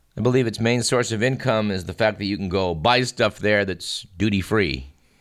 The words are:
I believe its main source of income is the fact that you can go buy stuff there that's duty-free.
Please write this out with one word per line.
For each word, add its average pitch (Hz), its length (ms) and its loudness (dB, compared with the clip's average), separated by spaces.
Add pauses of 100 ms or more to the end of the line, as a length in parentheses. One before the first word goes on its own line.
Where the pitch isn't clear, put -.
(180)
I 101 60 -4
believe 123 240 4
its 104 120 -4
main 117 240 2
source 120 300 0
of 107 100 -2
income 120 480 0
is 92 140 -4
the 90 80 -8
fact 107 240 0
that 101 80 -6
you 98 140 -2
can 98 100 -4
go 90 260 0
buy 117 280 2
stuff 117 360 -2
there 104 280 2
that's - 400 -8 (100)
duty-free. 95 760 0 (300)